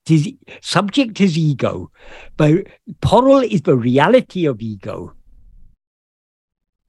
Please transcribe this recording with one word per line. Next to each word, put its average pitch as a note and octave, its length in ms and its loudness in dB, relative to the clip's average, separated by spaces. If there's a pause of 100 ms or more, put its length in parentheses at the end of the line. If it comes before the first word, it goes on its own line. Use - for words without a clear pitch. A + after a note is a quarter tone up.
It D#3 60 0
is, D#3+ 220 2 (280)
subject G3+ 600 -2
is E3+ 160 0
ego, A2+ 540 -4 (440)
but D#3 300 2 (360)
Porul C4 460 4
is G3+ 140 -2
the C#3+ 160 2
reality D3+ 720 0
of A#2 120 -4
ego. G2 540 -12 (1800)